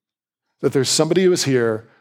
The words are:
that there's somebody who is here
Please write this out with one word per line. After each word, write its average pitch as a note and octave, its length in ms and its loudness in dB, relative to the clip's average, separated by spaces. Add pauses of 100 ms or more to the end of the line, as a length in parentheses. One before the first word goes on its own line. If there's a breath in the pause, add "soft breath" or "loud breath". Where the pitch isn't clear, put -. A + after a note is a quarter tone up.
(600)
that C#3 120 -2
there's C3+ 160 0
somebody E3+ 360 0
who F#3 80 4
is E3 120 -2
here A#2 440 -2 (120 soft breath)